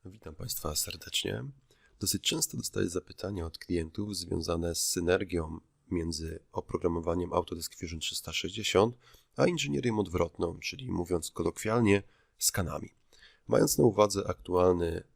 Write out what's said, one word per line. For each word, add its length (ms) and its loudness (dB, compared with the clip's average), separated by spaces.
Witam 300 -16
Państwa 420 -6
serdecznie. 680 -4
Dosyć 220 0
często 340 -2
dostaję 320 -2
zapytania 580 -6
od 120 -12
klientów 580 -4
związane 580 -2
z 160 0
synergią 720 0
między 480 -4
oprogramowaniem 800 -2
Autodesk 420 -4
Fusion 260 -10
trzysta 320 -8
sześćdziesiąt 640 2
a 100 6
inżynierią 520 0
odwrotną, 600 0
czyli 320 -10
mówiąc 400 -2
kolokwialnie, 720 4
skanami. 560 -2
Mając 300 4
na 60 6
uwadze 440 4
aktualny 760 2